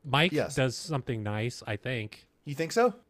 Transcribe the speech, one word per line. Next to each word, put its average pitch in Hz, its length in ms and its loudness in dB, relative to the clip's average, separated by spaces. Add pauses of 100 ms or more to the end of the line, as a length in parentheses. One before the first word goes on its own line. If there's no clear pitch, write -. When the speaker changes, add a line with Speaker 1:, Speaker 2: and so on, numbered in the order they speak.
Speaker 1:
Mike 151 280 4
Speaker 2:
Yes. 139 240 0
Speaker 1:
does 131 200 2
something 127 460 -4
nice, 107 440 -2
I 107 100 -2
think. 117 500 -6 (180)
Speaker 2:
You 143 100 -8
think 165 180 -4
so? 233 220 4 (160)